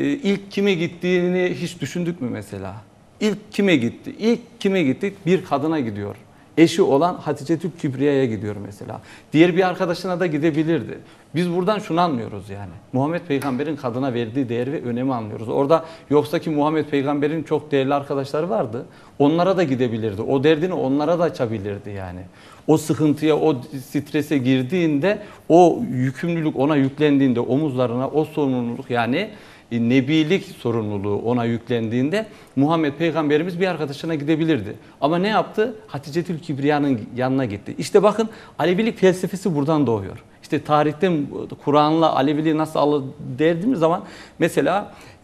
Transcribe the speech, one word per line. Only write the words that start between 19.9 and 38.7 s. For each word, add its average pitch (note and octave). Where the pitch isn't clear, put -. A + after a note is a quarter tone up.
O C3+
derdini D#3+
onlara D3
da E3+
açabilirdi G#2+
yani. F#2
O D3+
sıkıntıya, D3+
o C#3+
strese D3
girdiğinde, C#3+
o E3
yükümlülük D3+
ona D3
yüklendiğinde, C3+
omuzlarına B2+
o D3+
sorumluluk C3
yani, B2
e, A#2
nebilik D3+
sorumluluğu G#2
ona A#2
yüklendiğinde A#2+
Muhammed D3
Peygamberimiz D#3+
bir F#3+
arkadaşına D#3
gidebilirdi. D3
Ama D#3+
ne F#3+
yaptı? G#3+
Hatice D3
Tül E3+
Kibriya'nın C#3+
yanına C3
gitti. G2+
İşte F3+
bakın G#3+
Alevilik F3+